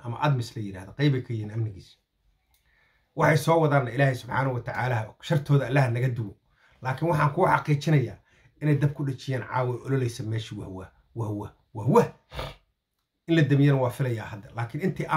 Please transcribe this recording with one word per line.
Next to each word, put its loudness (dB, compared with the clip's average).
ama -8
admis -2
la -8
yiraahdo, -12
qayb 2
ay -2
ka -10
yihiin -8
amnigiisa. -8
Waxay 4
soo 2
wadaanna 2
Ilaahay 2
Subxaanahu -4
wa -6
Tacaala, -4
shartooda 4
Allah 4
naga 2
duwo. -4
Laakiin 0
waxaan 2
kuu 4
xaqiijinayaa 2
inay 2
dab 0
ku -8
dhajiyeen -6
caawa -4
ololeysa -2
meeshii -6
wahwa, -14
wahwa, -8
wahwa. 4
In 4
la 6
damiyana 4
waa 0
filayaa -4
hadda. -14
Laakiin -6
intii -4